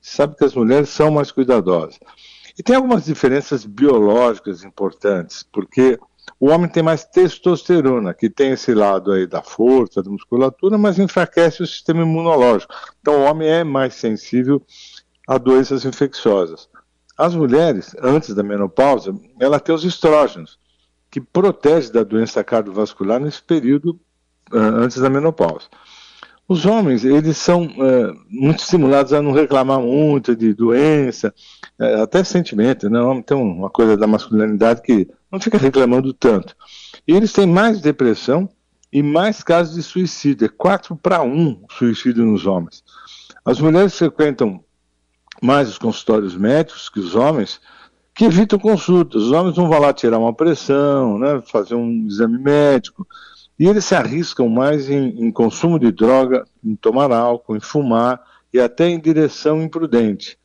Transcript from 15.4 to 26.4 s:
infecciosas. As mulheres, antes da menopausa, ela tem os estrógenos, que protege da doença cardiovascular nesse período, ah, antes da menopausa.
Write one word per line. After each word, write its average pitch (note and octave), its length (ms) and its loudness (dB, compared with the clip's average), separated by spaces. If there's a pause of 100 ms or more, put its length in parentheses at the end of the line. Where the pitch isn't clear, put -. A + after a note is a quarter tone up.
infecciosas. G#2 800 -2 (520)
As F3 160 0
mulheres, C#3+ 680 0
antes C3+ 320 0
da G2+ 80 -4
menopausa, G2+ 720 -2 (240)
ela C#3+ 220 0
tem D#3+ 140 -2
os D#3 100 -6
estrógenos, D3+ 760 0 (520)
que C#3+ 100 -10
protege D#3+ 720 0
da A#2 100 2
doença A2 400 -2
cardiovascular G#2 760 -4
nesse D3 220 -8
período, D3+ 580 -2 (540)
ah, A2 300 0
antes B2+ 140 -4
da C3+ 100 0
menopausa. C3+ 580 -2 (800)